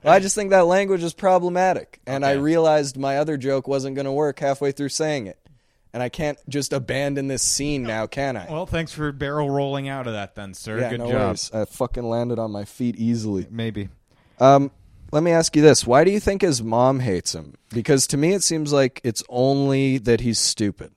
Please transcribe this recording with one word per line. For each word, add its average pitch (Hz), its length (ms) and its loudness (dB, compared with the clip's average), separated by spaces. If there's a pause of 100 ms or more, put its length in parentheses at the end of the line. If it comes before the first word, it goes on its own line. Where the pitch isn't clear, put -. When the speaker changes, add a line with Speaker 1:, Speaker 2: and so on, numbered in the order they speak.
Speaker 1:
Well, 151 100 6
I 196 60 8
just 196 160 0
think 202 160 -4
that 185 160 6
language 185 380 0
is 165 100 -4
problematic, 180 920 0
and 139 160 -4
I 139 80 2
Speaker 2:
Okay. 139 80 0
Speaker 1:
realized 151 560 2
my 139 220 -2
other 151 180 -2
joke 135 320 -2
wasn't 135 260 -4
gonna 135 180 -4
work 147 280 -2
halfway 139 320 0
through 143 160 -4
saying 143 400 -4
it. - 100 -16 (540)
And 120 100 -6
I 123 60 -4
can't 147 300 -6 (100)
just 139 240 -4
abandon 139 560 -4
this 131 140 -4
scene 139 420 -2
now, 110 240 -4
can 139 280 -6
I? 90 140 -12
Speaker 2:
Well, 165 160 -8
thanks 165 240 -6
for 151 220 -6
barrel 143 360 -4
rolling 139 400 -2
out 131 200 -8
of 110 60 -6
that 101 200 -10
then, 98 200 -14
sir. 110 260 -8
Speaker 1:
Yeah, 120 100 -2
Speaker 2:
Good 120 100 -6
Speaker 1:
no 120 120 -4
Speaker 2:
job. 107 160 0
Speaker 1:
worries. - 260 -6
I 107 120 -2
fucking 123 420 -6
landed 117 320 -2
on 113 100 -6
my 101 140 -10
feet 120 320 -6
easily. 110 540 -2
Speaker 2:
Maybe. 107 400 -8 (500)
Speaker 1:
Um, 139 320 6 (400)
let 151 100 2
me 170 80 2
ask 165 240 2
you 151 80 6
this. 147 240 8
Why 127 160 6
do 185 80 6
you 208 80 -2
think 196 240 -2
his 131 220 0
mom 123 340 2
hates 98 340 -2
him? 76 220 -14 (180)
Because 120 360 0
to 147 80 -2
me 160 160 2
it 196 100 0
seems 156 300 -2
like 135 320 2
it's 113 240 -4
only 135 720 2
that 113 240 2
he's 117 180 0
stupid. - 560 -4